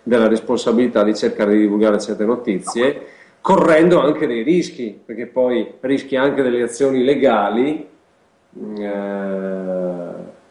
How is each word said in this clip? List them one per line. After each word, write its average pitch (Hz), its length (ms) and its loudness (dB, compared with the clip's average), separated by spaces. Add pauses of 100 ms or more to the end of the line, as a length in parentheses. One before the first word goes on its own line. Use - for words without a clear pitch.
della 113 260 2
responsabilità 113 760 0
di 107 120 2
cercare 107 380 0
di 107 60 4
divulgare 104 400 2
certe 104 260 -4
notizie, 120 800 -2 (360)
correndo 170 580 4
anche 151 260 0
dei 120 160 -2
rischi, 131 640 -2
perché 113 220 -10
poi 123 560 -2
rischi 135 340 -2
anche 135 280 0
delle 123 180 0
azioni 131 420 0
legali. 127 800 2 (920)
Eh, 95 1300 -6 (400)